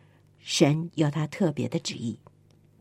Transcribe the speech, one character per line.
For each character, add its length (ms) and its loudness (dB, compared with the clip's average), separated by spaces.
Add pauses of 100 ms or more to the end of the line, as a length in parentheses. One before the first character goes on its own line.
(400)
神 560 2
有 160 2
他 160 -2
特 240 0
别 180 -4
的 80 -2
旨 160 -6
意。 240 -6 (640)